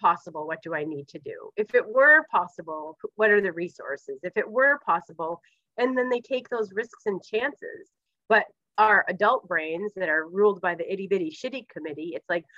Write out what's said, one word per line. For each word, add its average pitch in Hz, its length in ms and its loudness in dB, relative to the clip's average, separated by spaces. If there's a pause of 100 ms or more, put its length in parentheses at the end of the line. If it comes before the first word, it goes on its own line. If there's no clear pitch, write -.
possible, 170 460 0
what 160 140 -8
do 165 140 -8
I 151 80 -4
need 147 260 -8
to 165 100 -16
do? 110 360 -14
If 214 180 -2
it 247 140 2
were 294 440 6
possible, 160 680 -4 (180)
what 214 160 4
are 208 100 6
the 185 120 -2
resources? 139 680 -10
If 175 120 -10
it 214 140 -2
were 277 360 2
possible," 170 560 -4 (360)
and 254 200 0
then 247 120 0
they 240 100 0
take 254 300 -6
those 214 240 -4
risks 233 320 -8
and 196 180 -4
chances. - 680 -6 (380)
But 214 180 4 (320)
our 208 300 6
adult 208 400 0
brains 170 480 -4
that 180 140 -2
are 160 180 0
ruled 196 320 2
by 175 160 0
the 165 160 -6
itty 190 160 -6
bitty 175 240 0
shitty 247 380 -10
committee, 156 440 -10
it's - 160 -10
like, 170 140 -2 (140)